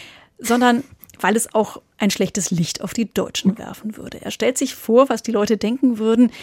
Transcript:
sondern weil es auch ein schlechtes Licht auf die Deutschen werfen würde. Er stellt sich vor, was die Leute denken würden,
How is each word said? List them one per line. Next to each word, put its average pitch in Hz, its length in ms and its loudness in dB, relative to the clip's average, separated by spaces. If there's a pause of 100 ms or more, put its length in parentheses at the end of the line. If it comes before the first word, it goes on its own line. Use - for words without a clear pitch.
(380)
sondern 240 460 2 (360)
weil 190 160 0
es 226 180 -4
auch 214 260 0 (200)
ein 208 100 2
schlechtes - 400 -2
Licht 170 320 -2
auf 196 120 -10
die 226 200 -4
Deutschen - 460 -2
werfen - 380 -12
würde. - 260 -14
Er - 80 -8
stellt - 260 -2
sich - 160 -2
vor, 247 360 4
was 226 120 -4
die - 100 -6
Leute 208 260 0
denken 240 420 0
würden, 226 320 4 (120)